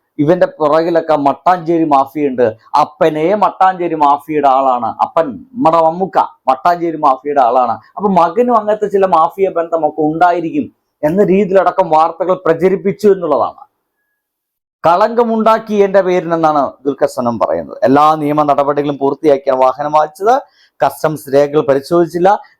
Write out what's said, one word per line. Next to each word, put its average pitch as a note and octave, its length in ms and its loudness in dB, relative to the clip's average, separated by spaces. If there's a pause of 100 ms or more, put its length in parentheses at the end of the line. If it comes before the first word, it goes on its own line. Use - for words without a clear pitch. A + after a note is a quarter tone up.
(180)
ഇവന്റെ F3+ 280 2
പുറകിലൊക്കെ D#3+ 720 0
മട്ടാഞ്ചേരി E3 680 0
മാഫിയുണ്ട്. C3+ 720 0 (240)
അപ്പനെ D#3 540 0
മട്ടാഞ്ചേരി F3+ 600 0
മാഫിയയുടെ C#3+ 540 0
ആളാണ് C3 380 0
അപ്പൻ, - 400 -2
നമ്മുടെ C#3 500 -2
മമ്മൂക്ക E3 420 0
മട്ടാഞ്ചേരി E3 800 -2
മാഫിയയുടെ C#3+ 440 0
ആളാണ്. B2 320 2 (240)
അപ്പൊ F#3+ 140 -2
മകനും F#3+ 460 2
അങ്ങനത്തെ G#3 300 -2
ചില F#3+ 200 0
മാഫിയ F3 420 0
ബന്ധമൊക്കെ D#3+ 540 -4
ഉണ്ടായിരിക്കും D#3+ 680 0 (300)
എന്ന F3 220 2
രീതിയിലടക്കം F#3 640 2
വാർത്തകൾ E3 440 0
പ്രചരിപ്പിച്ചു F3+ 760 0
എന്നുള്ളതാണ്. D3+ 560 -2 (1200)
കളങ്കമുണ്ടാക്കി A3 880 0
എന്റെ G3 260 2
പേരിനെന്നാണ് E3 720 0 (120)
ദുൽഖർ C#3 240 -4
സൽമാൻ A#2+ 300 -4
പറയുന്നത്. E2 440 -4
എല്ലാ D3 320 4
നിയമ D3+ 280 -2
നടപടികളും C#3+ 560 -2
പൂർത്തിയാക്കിയാണ് C#3 640 0
വാഹനം C3+ 320 0
വാങ്ങിച്ചത്. D#3+ 480 0 (460)
കസ്റ്റംസ് D3 480 -4
രേഖകൾ C#3+ 260 2
പരിശോധിച്ചില്ല, E3+ 840 0 (180)